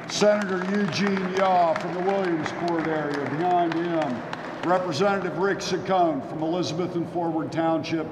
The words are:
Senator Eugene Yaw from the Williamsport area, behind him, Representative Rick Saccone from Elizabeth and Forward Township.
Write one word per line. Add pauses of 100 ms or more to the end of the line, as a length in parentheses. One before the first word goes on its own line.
Senator (100)
Eugene
Yaw
from
the
Williamsport
area,
behind
him, (480)
Representative
Rick
Saccone
from
Elizabeth
and
Forward
Township.